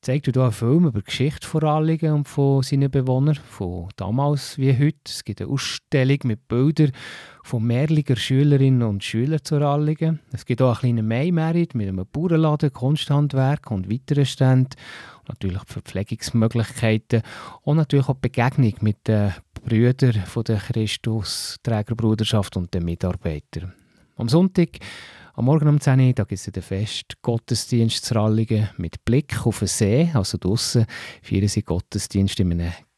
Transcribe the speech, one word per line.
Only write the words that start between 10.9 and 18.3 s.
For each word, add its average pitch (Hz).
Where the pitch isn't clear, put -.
kleinen 110
Maimerit 160
mit 107
einem 95
Bauernladen, 156
Kunsthandwerk 143
und 98
weiteren 139
Ständen. 131
Natürlich 95
die -
Verpflegungsmöglichkeiten 110
und 147
natürlich 143
auch 135
die -